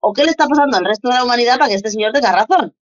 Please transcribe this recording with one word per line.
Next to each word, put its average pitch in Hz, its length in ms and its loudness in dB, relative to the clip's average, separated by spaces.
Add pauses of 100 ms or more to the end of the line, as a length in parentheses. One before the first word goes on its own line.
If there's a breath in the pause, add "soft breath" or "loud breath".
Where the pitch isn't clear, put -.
¿O 214 140 -2
qué 277 100 2
le 320 60 2
está 320 160 0
pasando 277 320 0
al 180 80 -2
resto 247 220 -2
de 247 80 0
la 254 80 0
humanidad 240 340 0
para 277 100 2
que 202 60 -2
este 202 160 -4
señor 214 220 -4
tenga 240 200 0
razón? 311 500 0